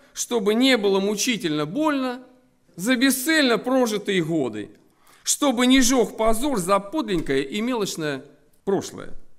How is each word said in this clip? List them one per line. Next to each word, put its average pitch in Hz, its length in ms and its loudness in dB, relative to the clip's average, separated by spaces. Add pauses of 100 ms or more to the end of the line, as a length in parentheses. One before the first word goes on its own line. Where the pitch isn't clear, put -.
(120)
чтобы 214 400 -2
не 254 240 4
было 196 240 2
мучительно 190 640 -2
больно 254 580 -2 (520)
за 220 220 0
бесцельно 262 600 2
прожитые 214 680 0
годы, 127 500 -4 (500)
чтобы 247 440 2
не 262 140 6
жёг 240 360 2
позор 220 420 2
за 190 200 2
подленькое 196 680 -2
и - 160 -6
мелочное 190 640 -4 (400)
прошлое». 143 500 -4 (240)